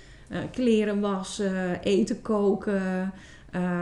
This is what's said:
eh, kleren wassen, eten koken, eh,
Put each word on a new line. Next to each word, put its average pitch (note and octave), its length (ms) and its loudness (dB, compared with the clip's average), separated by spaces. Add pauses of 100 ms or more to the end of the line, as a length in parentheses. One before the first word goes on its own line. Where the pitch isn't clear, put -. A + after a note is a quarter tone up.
(280)
eh, F#3 100 -8 (140)
kleren G#3+ 480 2
wassen, F#3+ 800 -2
eten G3+ 420 2
koken, F#3+ 920 0 (380)
eh, F#3 100 -4 (220)